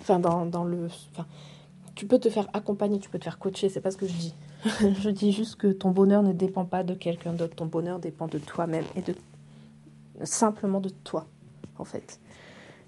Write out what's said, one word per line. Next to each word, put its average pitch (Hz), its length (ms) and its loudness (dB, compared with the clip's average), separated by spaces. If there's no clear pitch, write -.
Enfin, 185 180 4
dans, 175 260 2
dans 170 180 -2
le, 175 240 -4
enfin, 170 120 -10
tu - 100 -10
peux 247 140 6
te 226 100 4
faire 208 240 0
accompagner, 202 460 0
tu - 100 -12
peux 175 100 -6
te - 40 -12
faire - 160 -8
coacher, 190 300 0
c'est 190 120 -4
pas 190 100 0
ce 190 60 -10
que 196 100 -4
je 180 60 -4
dis. 170 200 -6
<laughs> - 20 -4
Je 208 80 0
dis 202 220 2
juste 214 240 -2
que - 120 2
ton 190 240 2
bonheur 196 320 6
ne 190 100 4
dépend 185 320 0
pas 185 180 -2
de 180 100 -2
quelqu'un 170 400 -4
d'autre. 165 220 -4
Ton 165 120 -6
bonheur 175 320 -2
dépend 165 280 -8
de 156 120 -4
toi-même 165 440 -4
et 185 60 -4
de, 180 140 -4
simplement 208 560 0
de 190 100 -4
toi, - 360 -8
en - 80 -10
fait. - 340 -14